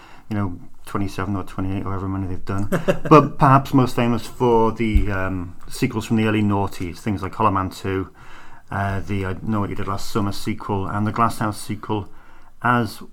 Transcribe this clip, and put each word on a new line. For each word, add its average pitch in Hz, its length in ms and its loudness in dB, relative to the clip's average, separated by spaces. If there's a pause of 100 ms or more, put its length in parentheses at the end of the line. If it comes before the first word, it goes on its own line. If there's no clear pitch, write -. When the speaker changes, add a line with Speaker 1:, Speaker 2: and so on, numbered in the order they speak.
(300)
Speaker 1:
you 107 60 -2
know, 98 220 -2 (280)
twenty-seven 101 500 -2
or 90 80 -4
twenty-eight, 95 400 -4
however 95 240 -4
many 95 180 -4
they've 90 180 -4
done. 101 260 0
Speaker 2:
<laughs> 165 400 0
Speaker 1:
But 147 280 8
perhaps 135 360 6
most 127 220 4
famous 120 300 2
for 113 460 4
the, 107 380 2
um, 95 460 -2 (120)
sequels 120 380 -2
from 113 100 2
the 110 100 4
early 107 160 4
noughties, 98 560 0
things 95 240 -4
like 90 120 -6
Hollow 107 160 4
Man 95 180 0
Two, 95 420 -4 (600)
uh, 98 300 -2
the 95 260 -2
I 98 160 -4
Know 107 180 -2
What 95 100 -2
You - 60 -6
Did 98 120 -2
Last 98 220 -2
Summer 101 220 0
sequel, 98 560 -2
and 104 180 0
the 104 60 0
Glass 113 260 2
House 104 220 -2
sequel 104 480 -4 (540)
as 120 400 0 (100)